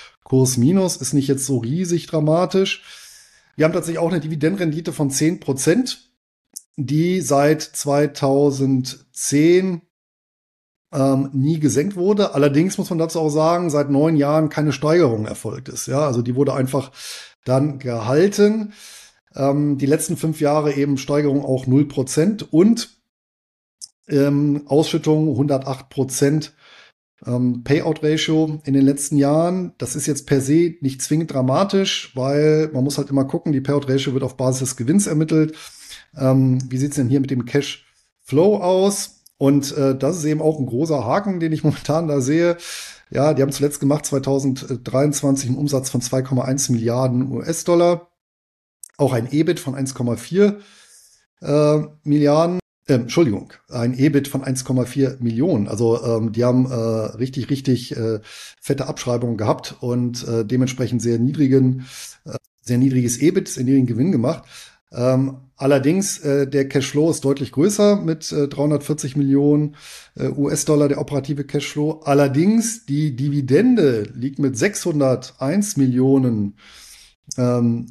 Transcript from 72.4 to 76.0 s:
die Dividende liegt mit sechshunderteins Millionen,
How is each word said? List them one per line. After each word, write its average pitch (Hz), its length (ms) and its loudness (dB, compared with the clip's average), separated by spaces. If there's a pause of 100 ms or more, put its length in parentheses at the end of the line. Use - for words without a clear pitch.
die 147 280 -2
Dividende 143 920 2 (100)
liegt 131 260 -6
mit 139 180 0
sechshunderteins 151 1160 -2
Millionen, 127 800 2 (800)